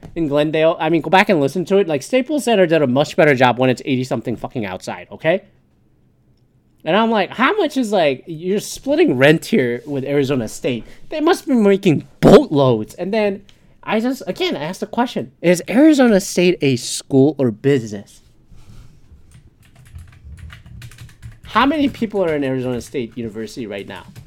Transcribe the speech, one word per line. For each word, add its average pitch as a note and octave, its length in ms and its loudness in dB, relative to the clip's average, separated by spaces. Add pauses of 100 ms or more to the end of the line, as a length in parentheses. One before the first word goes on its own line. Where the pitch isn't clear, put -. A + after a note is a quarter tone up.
(160)
in E3 120 -2
Glendale? D#3 520 2
I D#3+ 100 -2
mean, E3 120 2
go E3 80 -8
back F#3+ 200 4
and F#3 100 2
listen C#3 260 0
to F#3+ 120 0
it. G3+ 100 2
Like, D3 160 -4
Staples C4 400 -2
Center G3 240 4
did D#3+ 140 2
a C#3+ 60 2
much C#3 280 0
better D3+ 180 4
job B2 240 4
when B2+ 120 2
it's A#2+ 160 -2
eighty B2+ 180 -2
something B2+ 320 -6
fucking A2 300 -8
outside, F#2 460 -10
okay? D#3+ 340 -2 (1400)
And E3+ 140 0
I'm A3+ 120 2
like, G#3 200 0
"How C#4 260 -2
much F#4 220 -2
is, A3 160 -2
like, D3 320 0
you're F3+ 340 -6
splitting C#4 560 0
rent D3 300 4
here B2 400 0
with C#3 180 -6
Arizona C3+ 460 -2
State? B2 340 -6 (240)
They D#4 140 -8
must E4 260 0
be D4+ 60 0
making G3 520 2 (140)
boatloads." C#3 760 4
And F3+ 180 -6
then G#3 320 -2 (380)
I A3 180 -2
just, B3 260 -4
again, C#4+ 300 -4
asked D#3 240 -8
the G#3 60 -6
question, A3 440 -4 (100)
is F3 280 2
Arizona B3+ 500 4
State F3+ 400 0
a C3+ 160 2
school C3+ 640 0
or C3 120 0
business? A2 760 -4 (3250)
How A3+ 220 -2
many C#4+ 220 -2
people G#3+ 380 -6
are D#3 100 -2
in C#3+ 80 -4
Arizona B2+ 380 -6
State A#2 340 -10
University A2+ 520 -12
right G2 200 -12
now? F#2+ 160 -16 (240)